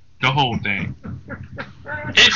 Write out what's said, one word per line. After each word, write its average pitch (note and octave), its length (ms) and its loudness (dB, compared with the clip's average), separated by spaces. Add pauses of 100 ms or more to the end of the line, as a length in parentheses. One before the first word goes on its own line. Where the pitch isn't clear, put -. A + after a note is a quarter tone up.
(220)
The C3 100 4
whole C3+ 280 2
thing. G2 360 -4 (1200)
It - 200 8